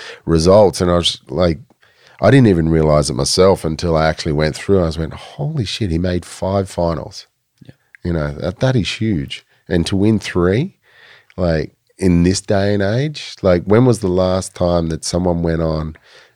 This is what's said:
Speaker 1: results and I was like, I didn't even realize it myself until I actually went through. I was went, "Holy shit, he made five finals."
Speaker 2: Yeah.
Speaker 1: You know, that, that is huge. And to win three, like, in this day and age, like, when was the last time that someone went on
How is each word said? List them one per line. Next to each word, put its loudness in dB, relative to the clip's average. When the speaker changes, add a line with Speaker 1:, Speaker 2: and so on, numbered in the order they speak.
Speaker 1:
results 4
and 0
I 2
was -2
like, -2
I 4
didn't 6
even 4
realize 2
it -6
myself 2
until -2
I 2
actually -4
went -2
through. 0
I 2
was -4
went, -8
"Holy -8
shit, -6
he 0
made -2
five -4
finals." -6
Speaker 2:
Yeah. -20
Speaker 1:
You -4
know, -4
that, -8
that 0
is -2
huge. -6
And 0
to -4
win 2
three, -2
like, -2
in 2
this 2
day -2
and -2
age, -6
like, 2
when 4
was 2
the -4
last -2
time 0
that -6
someone -2
went -2
on -4